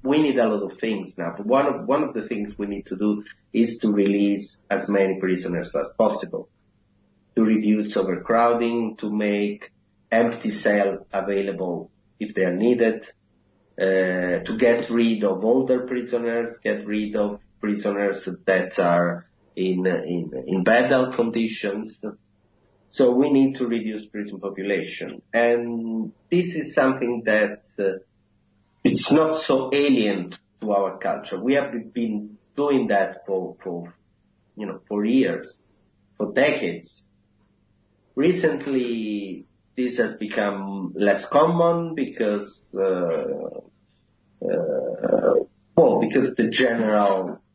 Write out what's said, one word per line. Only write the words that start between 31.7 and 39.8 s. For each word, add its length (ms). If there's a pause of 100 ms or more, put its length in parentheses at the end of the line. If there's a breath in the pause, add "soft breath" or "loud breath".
been 440 (180)
doing 340
that 360
for, 380
for, 320 (600)
you 120
know, 200
for 160
years, 560 (580)
for 160
decades. 680 (1120)
Recently, 1300 (280)
this 220